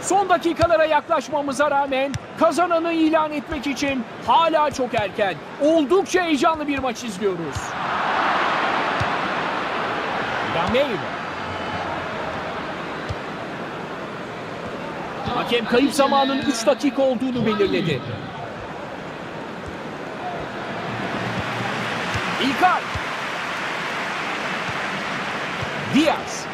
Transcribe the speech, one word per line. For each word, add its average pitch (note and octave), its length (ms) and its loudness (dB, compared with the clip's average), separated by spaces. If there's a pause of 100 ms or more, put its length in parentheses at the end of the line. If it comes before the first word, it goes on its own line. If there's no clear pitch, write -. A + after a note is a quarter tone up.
Son F#4+ 240 4
dakikalara E4 560 6
yaklaşmamıza D4 840 2
rağmen C#4 420 2 (260)
kazananı E4 540 4
ilan D#4 400 4
etmek D4 340 -4
için C4+ 380 0 (220)
hala D#4 440 6
çok B3 240 -2
erken. G3+ 400 2 (260)
Oldukça E4 640 4
heyecanlı D#4+ 460 2
bir C#4+ 100 0
maç B3+ 260 -4
izliyoruz. F3+ 520 -2 (3000)
Gameiro. G#3 440 2 (4000)
Hakem A#3 300 2
kayıp B3+ 300 4
zamanın C4+ 440 4
üç C4+ 280 0
dakika C#4 360 4
olduğunu B3 440 2
belirledi. F#3 540 2 (4000)
İlkay. C#4 380 4 (3250)
Diaz. C4+ 600 2